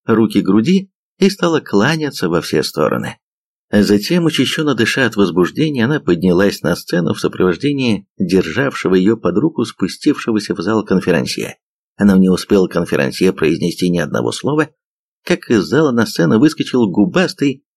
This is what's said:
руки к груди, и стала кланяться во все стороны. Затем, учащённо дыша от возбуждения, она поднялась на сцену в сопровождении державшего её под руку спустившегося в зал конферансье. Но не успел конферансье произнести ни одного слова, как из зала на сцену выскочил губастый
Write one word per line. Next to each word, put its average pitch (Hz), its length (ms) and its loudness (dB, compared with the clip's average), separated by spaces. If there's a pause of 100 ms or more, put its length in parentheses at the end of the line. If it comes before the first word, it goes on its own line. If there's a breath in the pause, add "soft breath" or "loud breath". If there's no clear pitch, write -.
руки 107 380 2
к - 20 0
груди, 123 460 2 (280)
и 196 120 4
стала 165 300 0
кланяться 135 680 -2
во 82 140 0
все 76 200 -2
стороны. - 560 -2 (540)
Затем, 104 540 2
учащённо 147 480 -2
дыша 117 320 0
от 107 100 -4
возбуждения, 101 680 0
она 147 140 -2
поднялась 92 600 0
на 82 160 -2
сцену - 380 -4
в - 60 -12
сопровождении 110 840 -2 (120)
державшего 92 760 0
её 95 220 2
под 113 220 -2
руку 139 260 -2
спустившегося - 880 -4
в 101 60 -8
зал 107 240 0
конферансье. - 720 -2 (420)
Но 101 180 4
не 92 120 4
успел 92 400 2
конферансье 85 640 -2
произнести 82 560 -2
ни 87 100 0
одного 60 340 -4
слова, 151 360 -2 (560)
как - 260 -4
из 104 140 4
зала 135 280 2
на 117 120 2
сцену 135 340 0
выскочил 127 520 2
губастый 131 720 0 (120)